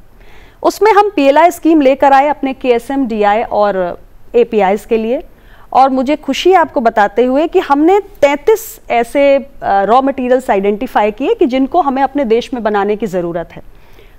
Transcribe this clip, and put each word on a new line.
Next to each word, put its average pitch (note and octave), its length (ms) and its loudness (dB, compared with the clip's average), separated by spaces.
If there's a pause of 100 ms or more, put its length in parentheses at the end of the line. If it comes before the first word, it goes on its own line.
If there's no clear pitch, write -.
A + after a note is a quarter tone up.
(640)
उसमें G4+ 300 2
हम G4+ 240 2
पीएलआई D4 340 4
scheme D#4+ 300 2
लेकर C#4 320 4
आए C#4 160 4
अपने C4+ 240 -4
केएसएम, C4 540 -2
डीआई G#3 360 0
और F#3+ 580 -2 (340)
एपीआईज G#3+ 500 0
के A#3 120 -2
लिए। A3+ 280 -4 (480)
और C4+ 180 4
मुझे C4 260 -2
खुशी D4 340 -2
है F#4+ 60 4
आपको D4 240 0
बताते A3 440 0
हुए C4 220 0
कि F4 120 -2
हमने D#4+ 420 2
तैंतीस D4 800 -2 (100)
ऐसे, C#4 460 2
अ, A#3+ 100 -4 (160)
रॉ G3 400 2
materials B3+ 480 -2
identify G#3 600 -2
किए D4 240 -4
कि F#4 120 2
जिनको C4+ 340 0
हमें C#4 220 -2
अपने C#4 220 -2
देश A#3 300 -2
में A#3+ 80 -8
बनाने G#3 340 -2
की A3 100 -6
ज़रूरत E3+ 460 -6
है। E3+ 100 -20 (560)